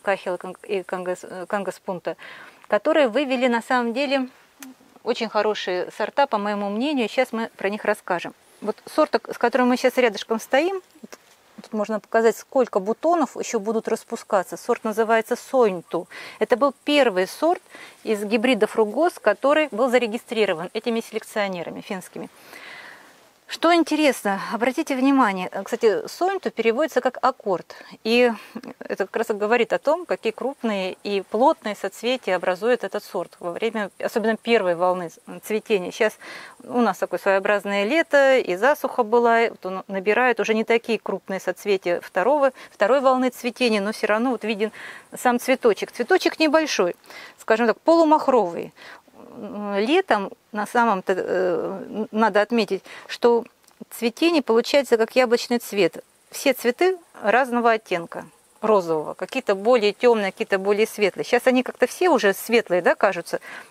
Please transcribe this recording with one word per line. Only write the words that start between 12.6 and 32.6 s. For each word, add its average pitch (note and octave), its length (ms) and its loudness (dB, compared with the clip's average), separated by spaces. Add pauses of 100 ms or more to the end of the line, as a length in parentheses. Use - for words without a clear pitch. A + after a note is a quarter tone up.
бутонов C#4+ 580 0
еще A3 220 -4
будут A3 280 -4
распускаться. A3 680 -4
Сорт - 280 -4
называется A3 520 0
Сойнту. F#3 720 0 (320)
Это A3+ 160 2
был C4+ 180 0 (100)
первый A#3+ 440 2
сорт E4+ 340 0 (400)
из G#3 220 -2
гибридов G#3+ 520 2
ругоз, A3+ 440 2
который C#4 500 2
был C4+ 180 0
зарегистрирован G#3+ 840 -2
этими A3+ 260 -4
селекционерами F#3+ 800 -8
финскими. - 480 -12 (1160)
Что - 280 2
интересно, D4 640 0 (140)
обратите C4 420 -2
внимание, B3+ 560 2
э, G3 100 -8
кстати, G#3 460 0
Сойнту F#4 420 -4
переводится A#3 520 0
как B3 180 -4
аккорд, G3 560 -2 (260)
и A#3+ 300 4 (480)
это - 260 -6
как - 100 -16
раз A3+ 140 -2
и A3+ 40 0
говорит G#3+ 400 0
о F3 40 0
том, E4 280 -2
какие G#3 260 -4
крупные G#3+ 720 -6
и G3+ 160 -2 (100)
плотные A3+ 460 0
соцветия A3 600 -4
образует F#3 480 -2